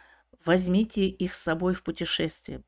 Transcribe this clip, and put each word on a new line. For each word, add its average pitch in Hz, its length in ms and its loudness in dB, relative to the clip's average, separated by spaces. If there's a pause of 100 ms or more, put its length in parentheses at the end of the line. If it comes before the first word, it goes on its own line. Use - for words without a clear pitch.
(440)
Возьмите 185 640 2
их 185 260 -2
с - 80 -6
собой 175 340 0
в - 100 -8
путешествие. 160 840 -6